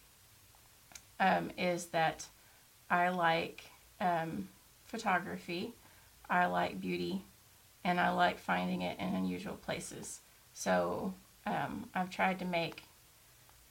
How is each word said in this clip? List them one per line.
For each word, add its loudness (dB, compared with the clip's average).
um, 4
is 0
that 0
I 4
like, 2
um, 0
photography, -2
I 4
like 0
beauty, -2
and 2
I 4
like 4
finding 0
it -4
in 0
unusual -2
places. -8
So, 0
um, -4
I've -2
tried 0
to -4
make, -2